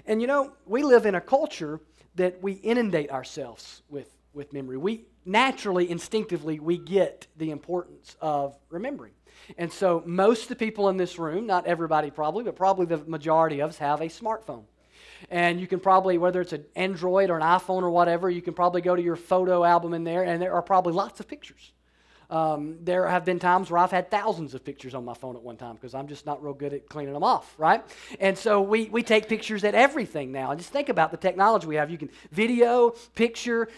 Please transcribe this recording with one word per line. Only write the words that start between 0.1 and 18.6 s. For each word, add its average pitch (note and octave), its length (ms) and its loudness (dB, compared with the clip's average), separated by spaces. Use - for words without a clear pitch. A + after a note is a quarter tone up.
you A#3+ 60 -2
know, C#4 260 0
we A#3 160 -2
live A#3+ 240 8
in G3 80 2
a F3 60 0
culture E3+ 600 -2
that F3+ 260 -2
we G3 100 -4
inundate G3 600 0
ourselves C3 760 -12
with, C#3+ 240 -12
with C#3+ 180 -14
memory. C3+ 240 -8
We G#3+ 280 -4
naturally, G3+ 640 0
instinctively, E3+ 680 -4
we E3 180 -2
get E3 600 -2
the D#3 160 -6
importance D#3+ 680 -10
of C#3+ 380 -4
remembering. E3+ 420 -10
And E3+ 160 -6
so F3 320 2
most F#3+ 380 2
of - 60 -16
the B3 80 -8
people G#3+ 320 -2
in F#3+ 80 0
this F3+ 200 -4
room, E3+ 300 -6
not F3+ 200 0
everybody D#3 440 0
probably, D#3 320 -4
but G#3+ 140 -8
probably F#3+ 300 2
the D#3+ 220 -2
majority D#3+ 520 2
of D#3 100 -2
us - 80 -20
have D3 220 0
a E3 60 -4
smartphone. D#3+ 580 -8
And F3 300 2
you F#3 80 -8
can F#3+ 100 -2
probably, F#3+ 400 4
whether F3+ 220 2
it's E3+ 120 -4
an D3+ 120 -8
Android F#3 560 0
or E3+ 60 0
an D#3 60 -2
iPhone F#3 400 2
or F3 80 0
whatever, E3+ 380 2
you F3 140 -4
can E3+ 120 -8
probably F3+ 260 2